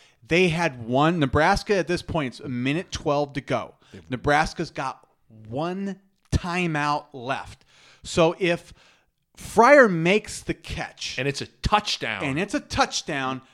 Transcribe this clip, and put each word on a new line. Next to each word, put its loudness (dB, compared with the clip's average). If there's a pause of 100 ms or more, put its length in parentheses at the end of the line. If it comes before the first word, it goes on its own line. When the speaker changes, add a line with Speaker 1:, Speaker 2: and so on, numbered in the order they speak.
(280)
Speaker 1:
They 4
had -2
one. 4
Nebraska 2
at 0
this -2
point, -4
it's -20
a -12
minute -2
twelve -2
to -6
go. -6 (340)
Nebraska's 0
got -10 (420)
one -6 (320)
timeout -2
left. -10 (400)
So 2
if -4 (640)
Fryer 6
makes 0
the -4
catch, -10
Speaker 2:
And -2
it's -4
a -8
touchdown. -2
Speaker 1:
and -2
it's -4
a -2
touchdown, -4 (120)